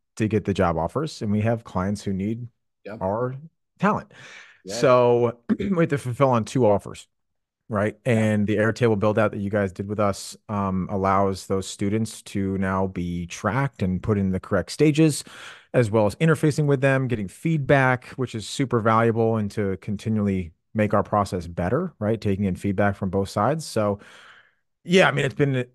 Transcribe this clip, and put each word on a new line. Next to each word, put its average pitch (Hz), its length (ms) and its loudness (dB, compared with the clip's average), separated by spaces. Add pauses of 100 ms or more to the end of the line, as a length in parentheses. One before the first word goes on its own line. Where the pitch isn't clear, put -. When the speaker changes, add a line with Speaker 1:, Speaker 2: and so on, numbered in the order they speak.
(160)
Speaker 1:
to 107 120 0
get 101 180 2
the 101 80 0
job 85 240 2
offers, 131 440 -4
and 107 100 -2
we 104 100 2
have 113 220 -2
clients 98 400 -4
who 101 80 -4
need 113 360 -6 (360)
Speaker 2:
Yep. 104 160 -14
Speaker 1:
our 117 360 -4 (420)
talent. - 340 -2 (520)
Speaker 2:
Yeah. 95 100 -10
Speaker 1:
So 120 640 4 (100)
<clears throat> - 100 0
we 190 80 -4 (140)
have 165 80 2
to 143 100 -2
fulfill 127 320 0
on 117 140 2
two 123 220 2
offers, - 400 0 (600)
right? 104 280 -2 (100)
Speaker 2:
Yeah. 127 60 2
Speaker 1:
And 107 340 2
the 104 100 0
Airtable 110 420 2
build 107 200 2
out 104 140 2
that 110 60 -8
you 98 120 -4
guys 101 220 0
did 98 160 -8
with 104 120 -4
us, - 360 -2 (120)
um, 95 420 -2
allows 98 560 0
those 95 200 -2
students 107 560 -4
to 95 360 -4
now 95 280 0
be 87 400 -6
tracked 120 560 -4
and 92 200 -2
put 107 160 0
in 95 120 0
the 92 100 -2
correct 92 300 -2
stages, 151 540 2 (500)
as 120 160 4
well 107 160 4
as 101 100 0
interfacing 156 500 2
with 139 140 2
them, 135 280 2
getting 107 200 -4
feedback, 135 840 0
which - 240 -6
is 107 140 -8
super 123 320 0
valuable, 113 560 4
and 104 160 -2
to 98 260 -2
continually 101 720 -2 (220)
make 107 200 2
our 101 80 4
process 98 440 -2
better, 98 520 -2
right? 104 220 -2
Taking 101 240 0
in 92 120 0
feedback 101 400 0
from 98 140 -4
both 98 180 -2
sides. 143 380 -2
So, 104 320 -2 (840)
yeah, 175 240 4
I 131 40 2
mean, 143 120 -2
it's 135 100 -4
been 139 200 0 (200)